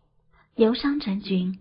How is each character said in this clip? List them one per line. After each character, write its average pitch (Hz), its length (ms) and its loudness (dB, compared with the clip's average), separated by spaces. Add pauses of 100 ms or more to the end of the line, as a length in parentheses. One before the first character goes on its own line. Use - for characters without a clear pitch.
(540)
刘 226 200 4
商 285 260 -2
真 202 220 -4
君 185 400 -2